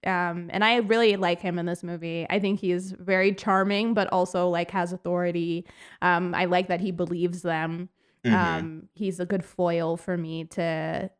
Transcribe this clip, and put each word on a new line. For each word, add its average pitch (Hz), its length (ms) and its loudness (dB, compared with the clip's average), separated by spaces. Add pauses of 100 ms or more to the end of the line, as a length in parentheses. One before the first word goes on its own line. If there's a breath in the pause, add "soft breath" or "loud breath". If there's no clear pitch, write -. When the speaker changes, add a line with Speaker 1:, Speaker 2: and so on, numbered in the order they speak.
Speaker 1:
Um, 175 480 -2
and 208 120 2
I 233 140 6
really 226 360 6
like 175 260 2
him 175 200 -2
in 175 60 -2
this 175 180 -4
movie. 170 440 -6
I 202 120 2
think 196 180 0
he 180 140 0
is 185 180 -2
very 185 420 2
charming, 202 640 2
but 202 180 2
also, 180 360 2
like, 170 240 0
has 175 200 0
authority. 175 720 -2 (360 loud breath)
Um, 180 340 2
I 180 120 0
like 180 200 2
that 175 140 -2
he 190 100 -2
believes 175 520 -2
them. 165 460 -4 (360)
Speaker 2:
Mm-hmm. 226 100 4
Speaker 1:
Um, 165 600 -2
he's 185 260 -4
a 180 60 -2
good 180 180 -2
foil 170 520 0
for 175 200 -4
me 160 300 -6
to 160 600 -4 (120)